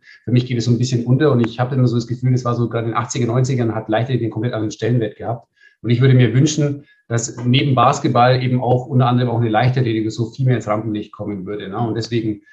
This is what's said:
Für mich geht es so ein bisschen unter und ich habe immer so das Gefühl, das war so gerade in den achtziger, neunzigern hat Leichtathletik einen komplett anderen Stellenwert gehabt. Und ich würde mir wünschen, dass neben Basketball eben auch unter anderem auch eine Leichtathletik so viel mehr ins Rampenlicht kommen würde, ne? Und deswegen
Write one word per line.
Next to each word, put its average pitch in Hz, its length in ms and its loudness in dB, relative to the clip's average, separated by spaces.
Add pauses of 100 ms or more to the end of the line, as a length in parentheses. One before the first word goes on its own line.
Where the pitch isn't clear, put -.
(240)
Für - 80 -6
mich 123 140 2
geht 123 120 -4
es 117 80 -2
so 123 60 2
ein 113 60 2
bisschen 123 280 -2
unter 135 280 2
und 117 120 2
ich - 140 -4
habe 127 160 -4
immer 127 120 2
so 117 80 0
das 117 120 -4
Gefühl, 127 240 -2
das 120 140 0
war 120 100 -2
so 117 140 -2
gerade 117 160 -4
in 117 80 -4
den 113 40 -4
achtziger, 120 280 -4
neunzigern 120 500 0
hat 110 140 -6
Leichtathletik 120 340 0
einen 107 80 -4
komplett 117 220 -4
anderen 107 180 -4
Stellenwert 113 460 -2
gehabt. 117 320 -8 (320)
Und 110 80 -2
ich 120 100 4
würde 131 140 6
mir 127 200 4
wünschen, 147 520 0 (240)
dass 113 260 -4 (100)
neben 131 300 4
Basketball 127 640 4
eben 123 200 0
auch 123 240 0
unter 123 220 2
anderem 123 220 2
auch 117 120 0
eine 113 80 2
Leichtathletik 113 600 2
so 110 180 -4
viel 131 180 -4
mehr 123 100 4
ins 107 120 -4
Rampenlicht 107 440 -4
kommen 101 340 -10
würde, 104 220 -10
ne? 98 120 -10
Und 113 160 -4
deswegen 110 580 -4